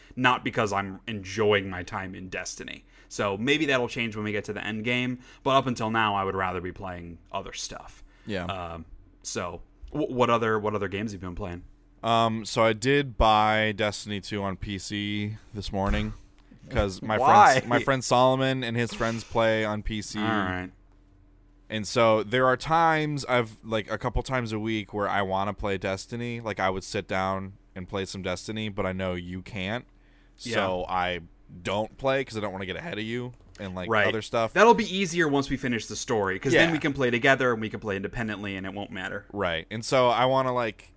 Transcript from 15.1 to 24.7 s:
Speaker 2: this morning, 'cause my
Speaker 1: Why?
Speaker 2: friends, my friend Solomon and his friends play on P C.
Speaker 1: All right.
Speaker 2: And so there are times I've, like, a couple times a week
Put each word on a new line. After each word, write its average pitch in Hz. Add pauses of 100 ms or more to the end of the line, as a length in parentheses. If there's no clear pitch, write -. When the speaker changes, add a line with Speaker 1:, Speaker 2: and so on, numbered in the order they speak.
Speaker 2:
this 104
morning, 104 (580)
'cause 101
my 110
Speaker 1:
Why? 156
Speaker 2:
friends, 127
my 120
friend 131
Solomon 131
and 117
his 120
friends 113
play 110
on 107
P 110
C. 107
Speaker 1:
All 107
right. 92 (960)
Speaker 2:
And 110
so 113
there 127
are 127
times 156
I've, 117
like, 110
a 110
couple 123
times 123
a 107
week 107